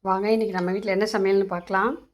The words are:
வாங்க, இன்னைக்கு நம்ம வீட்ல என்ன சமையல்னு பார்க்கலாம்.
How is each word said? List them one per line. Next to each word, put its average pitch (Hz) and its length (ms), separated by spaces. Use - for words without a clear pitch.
வாங்க, 196 300
இன்னைக்கு 214 240
நம்ம 180 160
வீட்ல 196 200
என்ன 196 200
சமையல்னு 196 320
பார்க்கலாம். 190 560